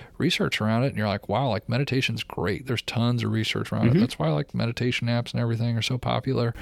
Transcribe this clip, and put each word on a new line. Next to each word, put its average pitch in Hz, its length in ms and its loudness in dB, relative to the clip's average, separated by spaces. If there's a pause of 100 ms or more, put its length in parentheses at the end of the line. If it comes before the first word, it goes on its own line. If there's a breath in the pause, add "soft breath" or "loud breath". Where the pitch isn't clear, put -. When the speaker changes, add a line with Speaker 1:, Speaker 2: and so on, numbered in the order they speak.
(180 loud breath)
Speaker 1:
research 170 420 0
around 113 240 2
it, 139 40 2
and 110 80 -6
you're 107 120 0
like, 98 200 -2
"Wow, 127 200 2
like, 101 200 -2
meditation's 123 540 0
great." - 460 -4
There's 120 140 0
tons 117 420 0
of 107 80 0
research 110 400 -2
around 110 160 4
Speaker 2:
Mm-hmm. 131 80 6
Speaker 1:
it. 190 40 6
That's - 200 0
why, 156 100 2
like, 147 240 -2
meditation 120 540 -2
apps 120 240 0
and 120 80 -2
everything 117 360 0
are 113 60 0
so 127 160 -2
popular. 120 640 0